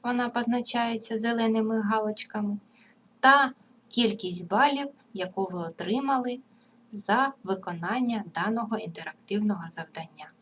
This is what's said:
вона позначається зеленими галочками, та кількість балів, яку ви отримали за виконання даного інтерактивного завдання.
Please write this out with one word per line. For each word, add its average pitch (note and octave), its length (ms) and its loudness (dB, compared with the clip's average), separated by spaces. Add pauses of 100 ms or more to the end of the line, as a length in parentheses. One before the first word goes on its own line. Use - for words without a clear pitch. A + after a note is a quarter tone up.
вона B3 260 0
позначається A#3 880 0
зеленими A3 640 2
галочками, G#3+ 760 -2 (640)
та C4+ 320 6 (360)
кількість F3+ 600 0
балів, C#4 400 2 (260)
яку F#3 380 -4
ви F3+ 80 -4
отримали B3 800 -2 (560)
за B3 380 2 (100)
виконання G3 800 -2 (120)
даного G#3+ 420 -2
інтерактивного F#3+ 920 -4
завдання. - 640 -12 (100)